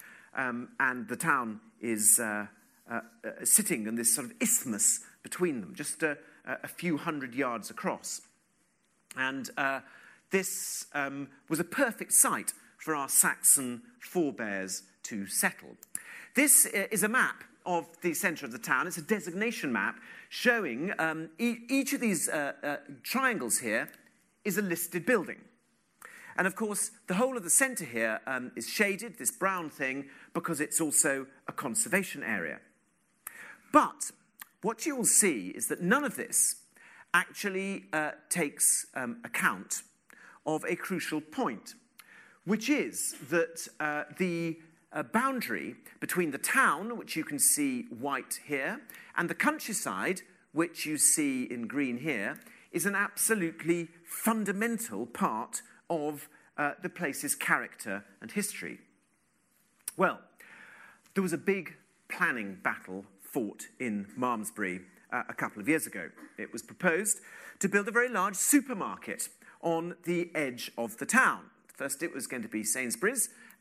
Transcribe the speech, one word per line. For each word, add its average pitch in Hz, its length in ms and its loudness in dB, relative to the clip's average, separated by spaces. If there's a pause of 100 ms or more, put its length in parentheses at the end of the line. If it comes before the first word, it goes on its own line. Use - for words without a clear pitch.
(360)
um, 123 340 -4 (100)
and 127 280 2
the 120 80 -2
town 120 440 0 (220)
is, 107 380 6
uh, 104 280 -2 (420)
uh, 117 120 -4 (240)
uh, 110 40 -6 (140)
sitting 160 440 4
in 117 80 -4
this 117 200 2
sort 143 100 -2
of - 140 -12
isthmus - 640 2 (220)
between 151 380 0
them, 78 140 -10
just - 280 -6
a, 147 140 0 (280)
a - 220 -6
few 170 300 -2
hundred 139 380 -4
yards 123 340 -2
across. - 520 -6 (960)
And, 131 400 -4
uh, 135 240 0 (500)
this, - 640 -2
um, 139 360 -2 (200)
was 156 100 2
a 160 40 2
perfect - 500 0
site 170 400 4 (240)
for 156 180 -2
our 139 140 -2
Saxon 127 720 4 (180)
forebears 104 840 -2 (200)
to 101 220 -6
settle. - 500 -2 (600)
This, 285 320 8
uh, 196 240 0
is 208 120 2
a 214 60 4
map 214 340 2 (220)
of 170 220 0 (140)
the 170 120 2
centre 156 320 -2
of 117 60 -6
the 120 80 -8
town. 139 280 0
It's - 100 -6
a 170 40 -8
designation 202 720 -2
map 104 220 0 (340)
showing, 185 720 2
um, 160 300 0 (100)
e-, 233 180 0 (120)
each 269 240 2
of 277 60 0
these, 202 300 2
uh, 143 240 -2 (100)
uh, 143 140 -2 (260)
triangles 226 560 2
here 120 300 0 (540)
is 190 140 0
a 214 40 2
listed 170 440 -2
building. 165 340 2 (1000)
And 180 100 4
of 185 80 -2
course, 208 360 -4 (160)
the 180 80 0
whole 254 200 2
of 220 80 -6
the 170 60 -6
centre 254 360 2
here, 113 400 -2
um, 127 300 -4
is 117 140 -6
shaded, 202 480 0
this - 140 -2
brown 180 380 -2
thing, 139 400 -4 (240)
because 165 280 -2
it's - 180 0
also 135 480 2 (200)
a - 40 -8
conservation 143 720 -2
area. 85 360 -4 (1120)
But - 380 4 (500)
what - 240 -2
you 294 100 -2
will 233 100 0
see 120 440 4
is - 180 -6
that - 140 -2
none 233 220 4
of 254 120 -4
this - 400 2 (580)
actually, 190 800 0
uh, 156 200 0 (180)
takes, - 560 2 (100)
um, 120 280 -4
account - 600 -2 (640)
of 151 200 -2
a 170 100 -2
crucial 156 440 -4
point, 147 560 -4 (720)
which 220 240 0
is 233 460 0 (140)
that, 165 380 0 (120)
uh, 151 240 0 (140)
the, 170 420 0 (340)
uh, 151 100 -2
boundary 127 720 -2 (240)
between 170 320 0
the 131 60 -4
town, 220 600 2
which - 180 -8
you 160 80 -2
can 143 140 -6
see 135 520 2
white 127 560 -6
here, 147 360 -2 (360)
and 170 120 2
the 170 60 -2
countryside, 185 840 0 (320)
which 165 320 -2
you 151 120 -4
see 135 460 4
in 120 240 -6
green 127 300 0
here, 131 420 -4 (320)
is 175 140 0
an 202 100 2
absolutely 170 920 0 (140)
fundamental 208 1000 0
part 127 560 -2 (280)
of, 151 400 -2 (280)
uh, 147 240 0
the 170 80 -4
place's 156 460 -2
character 113 680 -2 (160)
and 113 100 -10
history. - 480 -4 (1160)
Well, 170 240 2 (920)
there 196 100 2
was 170 100 0
a 170 40 0
big 196 380 -2 (320)
planning 113 560 -2
battle 98 420 -4 (160)
fought - 420 -4 (160)
in 104 360 -4
Malmesbury, 107 640 -2 (300)
uh, 120 180 -2
a 117 40 -8
couple 107 280 -6
of 95 60 -6
years 156 200 2
ago. 90 220 -10 (280)
It 113 160 -10
was 113 80 -8
proposed 185 580 0 (400)
to 196 80 0
build 202 200 2
a 233 40 -6
very 240 180 4
large 196 260 0
supermarket 175 920 0 (320)
on 165 420 0
the 170 320 0
edge 127 420 -4
of 117 200 -4
the - 80 -6
town. 175 400 4 (280)
First 139 300 -6
it - 100 -4
was 131 140 -8
going 123 160 -6
to - 60 -10
be 107 140 -4
Sainsbury's, 127 640 0 (320)